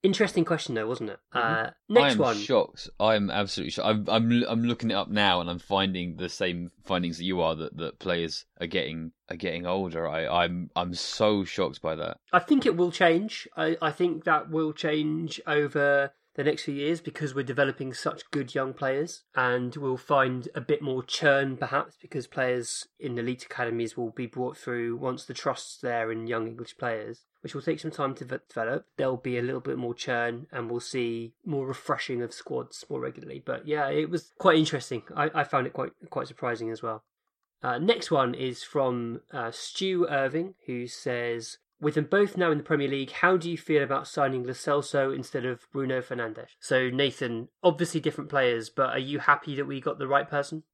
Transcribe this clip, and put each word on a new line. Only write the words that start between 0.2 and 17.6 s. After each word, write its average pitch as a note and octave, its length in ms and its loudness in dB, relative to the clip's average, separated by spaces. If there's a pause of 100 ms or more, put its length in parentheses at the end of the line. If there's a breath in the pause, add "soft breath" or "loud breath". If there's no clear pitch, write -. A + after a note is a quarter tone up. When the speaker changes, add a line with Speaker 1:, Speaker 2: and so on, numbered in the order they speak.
Speaker 1:
question, D3+ 300 -2
though, A2 120 -2
wasn't A#2 240 -4
it? G2 80 -14 (140)
Speaker 2:
Mm-hmm. A2+ 320 2
Speaker 1:
Uh, A#2+ 40 -8 (200)
next B3 240 8
Speaker 3:
I'm A3 60 4
Speaker 1:
one. A#2+ 180 4
Speaker 3:
shocked. - 520 2 (100)
I'm G#2 320 4
absolutely G2 400 -2
shocked. - 160 -2
I'm, G#2+ 220 2
I'm, A#2 380 4
I'm A2+ 160 0
looking A#2 280 0
it F#2+ 40 0
up G2 140 -2
now, G2 320 4
and E2+ 80 -4
I'm F2 100 -4
finding F#2 580 0
the F2+ 120 -4
same F2 420 -2 (120)
findings F2 340 0
that E2+ 60 -8
you F2+ 180 0
are, E2 140 2
that, D#2 220 -8
that D#2+ 220 -6
players E2+ 460 -2 (140)
are F2+ 80 -4
getting, D#2+ 440 -2 (200)
are - 40 -6
getting E2+ 300 -4
older. F2 420 0
I, D#2+ 360 2
I'm, F2 320 -2
I'm F2+ 180 0
so G#2 500 2
shocked F2 380 -4
by D#2+ 140 -2
that. E2 220 -6 (140)
Speaker 1:
I F3+ 80 6
think C4+ 260 4
it G3+ 120 4
will F3 140 4
change. F3+ 560 2 (100)
I, D#3+ 240 0
I D#3 100 2
think E3 340 0
that D3+ 260 2
will D#3 220 0
change D#3 760 -2
over C#3+ 640 2 (220)
the D3 80 -2
next D3 200 2
few D3 100 -4
years D3 260 0
because D3 340 -6
we're C#3 100 -2
developing C3 500 0